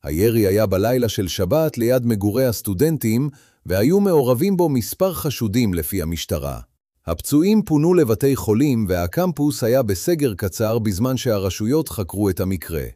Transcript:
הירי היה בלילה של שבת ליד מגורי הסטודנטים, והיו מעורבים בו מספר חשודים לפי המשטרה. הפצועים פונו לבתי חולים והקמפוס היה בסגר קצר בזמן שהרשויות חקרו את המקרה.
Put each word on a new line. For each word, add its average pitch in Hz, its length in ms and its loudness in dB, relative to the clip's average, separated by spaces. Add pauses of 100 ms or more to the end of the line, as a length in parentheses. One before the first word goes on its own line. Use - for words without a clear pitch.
הירי 101 440 2
היה 101 200 2
בלילה 110 420 0
של 98 200 -4
שבת 139 500 -2
ליד 120 280 0
מגורי 107 400 0
הסטודנטים, 120 840 0 (360)
והיו 123 340 2
מעורבים 165 560 2
בו 170 120 2
מספר 147 440 0
חשודים 117 600 -2
לפי 85 280 -4
המשטרה. 76 580 -6 (460)
הפצועים 160 560 2
פונו 156 320 2
לבתי 139 420 2
חולים 110 520 0
והקמפוס 143 760 -2
היה 127 180 2
בסגר 120 520 0
קצר 107 440 -2
בזמן 110 380 0
שהרשויות 107 720 -2
חקרו 98 420 -2
את 90 100 -4
המקרה. 87 440 -4 (120)